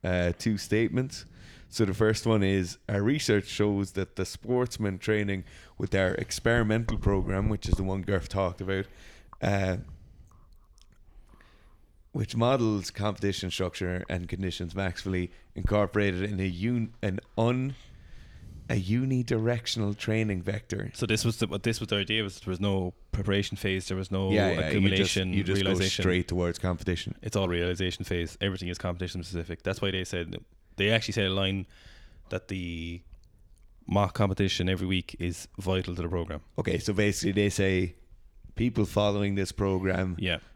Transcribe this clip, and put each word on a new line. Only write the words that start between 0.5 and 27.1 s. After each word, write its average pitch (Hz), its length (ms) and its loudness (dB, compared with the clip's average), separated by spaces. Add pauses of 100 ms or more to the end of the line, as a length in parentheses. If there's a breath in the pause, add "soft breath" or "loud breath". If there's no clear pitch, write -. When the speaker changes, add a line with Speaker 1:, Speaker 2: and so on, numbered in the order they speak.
Speaker 1:
statements. 117 640 -2 (440 loud breath)
So - 160 2
the 95 100 0
first 110 320 2
one 110 160 6
is, 95 340 2 (100)
"Our 101 140 0
research 113 460 2
shows 101 460 0
that 95 240 -6
the 95 80 0
sportsmen 110 760 -2
training 101 460 0 (340 loud breath)
with 98 160 -2
our 95 180 4
experimental 113 840 2
program," 95 500 2
which 101 180 -2
is 87 80 6
the 98 80 -2
one 95 200 -2
Garth 95 260 0
talked 95 320 -2
about, 95 240 -2 (560 loud breath)
uh, 95 360 2 (2250 soft breath)
"which 117 240 -4
models 113 560 2
competition 98 600 -2
structure 90 580 -4
and 87 180 -4
conditions 87 460 -4
maximally 92 560 -2 (260 soft breath)
incorporated 101 680 2
in 101 160 -2
a 95 80 0
un-, 113 540 -2
an 101 180 0 (180)
un-, 127 380 0 (920 loud breath)
a 110 120 0
unidirectional 117 1120 0
training 107 460 0
vector." 101 540 -4
Speaker 2:
So 123 100 -2
this 107 180 0
was 113 140 2
the, 117 100 0
what 98 160 -4
this 113 160 0
was 104 100 -6
the 101 80 2
idea 104 260 0
was 98 160 -6
there - 120 -8
was 87 80 -2
no 95 340 0 (180)
preparation 101 460 0
phase, 95 300 -2
there 95 100 -2
was 95 140 -4
no 95 200 0
Speaker 1:
Yeah, 101 160 4
yeah, - 20 4
you 85 60 2
just, 80 140 0
Speaker 2:
accumulation, 95 640 4
Speaker 1:
you 98 100 2
just 98 180 2
go 95 80 2
Speaker 2:
realization. 92 340 2
Speaker 1:
straight 90 240 4
towards 87 300 0
competition. 90 640 -2